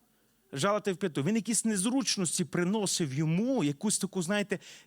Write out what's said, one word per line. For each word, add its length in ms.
Жалити 400
в 40
п'яту. 260
Він 120
якісь 300
незручності 800
приносив 680
йому, 500
якусь 340
таку, 240
знаєте, 360